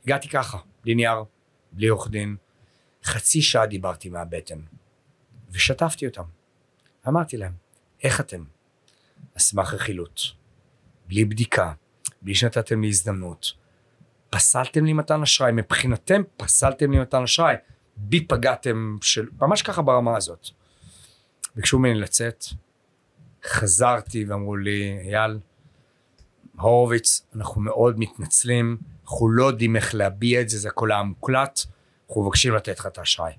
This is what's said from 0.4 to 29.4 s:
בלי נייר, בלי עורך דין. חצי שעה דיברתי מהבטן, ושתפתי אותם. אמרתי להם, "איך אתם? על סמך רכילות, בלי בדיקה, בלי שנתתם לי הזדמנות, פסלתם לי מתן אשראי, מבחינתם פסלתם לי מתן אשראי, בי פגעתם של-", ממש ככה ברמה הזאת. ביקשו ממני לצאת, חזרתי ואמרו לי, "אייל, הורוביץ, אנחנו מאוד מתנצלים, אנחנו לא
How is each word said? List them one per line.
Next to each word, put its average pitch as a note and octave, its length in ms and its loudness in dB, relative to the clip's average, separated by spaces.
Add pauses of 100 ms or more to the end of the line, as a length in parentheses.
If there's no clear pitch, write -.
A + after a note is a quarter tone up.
בלי A#2 120 2
נייר, A#2 280 2 (480)
בלי G2 160 0
עורך A2 220 0
דין. G#2 260 -4 (680)
חצי - 380 0
שעה A#2 240 2
דיברתי F#2+ 440 -8
מהבטן, E2+ 500 -12 (920)
ושתפתי C3+ 560 -2
אותם. G2+ 160 -10 (840)
אמרתי D#3 300 -2
להם, F#2 160 -8 (500)
"איך C3 160 0
אתם? F#2 240 -8 (920)
על - 60 -20
סמך F#2+ 340 0
רכילות, F#2 480 -8 (840)
בלי G#2 180 2
בדיקה, G#2 480 0 (480)
בלי F#2+ 140 -4
שנתתם A2+ 460 0
לי G#2+ 60 0
הזדמנות, F#2+ 640 -4 (760)
פסלתם - 560 2
לי D#3 80 4
מתן D3+ 280 0
אשראי, C3 300 4
מבחינתם B2 680 0 (160)
פסלתם C#3 540 2
לי C3+ 80 6
מתן B2+ 240 0
אשראי, C#3+ 320 4 (420)
בי G#2+ 300 0
פגעתם A#2 720 0
של-", A2 260 0 (140)
ממש E3+ 200 2
ככה F#3+ 200 -4
ברמה B2 360 4
הזאת. F2 300 -8 (1080)
ביקשו A#2 240 2
ממני B2 200 4
לצאת, A2+ 460 -4 (1000)
חזרתי A2 840 0
ואמרו G2+ 300 -4
לי, G2+ 460 -4
"אייל, G#2+ 380 -2 (1200)
הורוביץ, A#2 680 4 (100)
אנחנו G#2 260 -4
מאוד A2+ 380 2
מתנצלים, A#2 800 0 (260)
אנחנו - 260 0
לא A#2 140 4